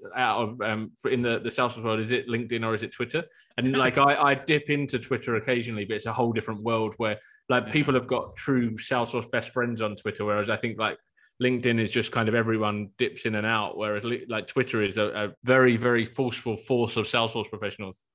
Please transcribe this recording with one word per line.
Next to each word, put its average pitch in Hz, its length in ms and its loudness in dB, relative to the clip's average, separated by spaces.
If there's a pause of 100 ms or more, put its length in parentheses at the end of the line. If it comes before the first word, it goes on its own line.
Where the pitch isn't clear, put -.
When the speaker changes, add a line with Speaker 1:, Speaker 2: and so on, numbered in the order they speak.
(160)
Speaker 1:
out 117 260 4
of, 117 200 -4
um, 110 380 -2
for, 120 120 0
in 123 100 2
the, 117 180 2
the 117 100 -4
Salesforce 120 340 0
world. 110 160 0
Is 110 120 -4
it 120 160 0
LinkedIn 117 380 -2
or 113 80 0
is 104 80 -2
it 107 100 -6
Twitter? 151 320 -4 (340)
And 135 200 2
Speaker 2:
<laughs> - 0 -
Speaker 1:
like, 131 220 4
I, 139 160 8
I 143 180 4
dip 147 380 0
into 143 260 -2
Twitter 117 380 -2
occasionally, 113 500 -2
but 107 100 -4
it's 107 120 -6
a 113 60 -2
whole 117 200 2
different 107 300 -4
world 110 340 0
where, 107 220 -2 (300)
like, 120 180 2
Speaker 2:
Yeah. 107 40 -8
Speaker 1:
people 143 220 2
have 123 140 2
got - 280 -2
true 123 360 0
Salesforce 117 580 -4
best 120 220 -4
friends 120 320 -2
on 104 120 -4
Twitter, 104 300 -6
whereas 104 240 0
I 104 80 0
think, 110 220 -6
like, 107 180 -2 (440)
LinkedIn 123 380 2
is 110 120 0
just 117 200 0
kind 113 160 0
of 110 80 2
everyone 107 640 0
dips - 300 -2
in 110 80 0
and 107 100 -2
out, 110 320 0
whereas 104 260 -2
li-, 120 240 -4
like, 110 200 -4
Twitter 123 360 0
is 98 140 -2
a, 107 60 2
a 104 300 -4 (100)
very, 127 340 6
very 120 260 2
forceful 117 540 -4
force 120 400 0
of 107 80 0
Salesforce 117 440 -2
professionals. 101 520 -10 (140)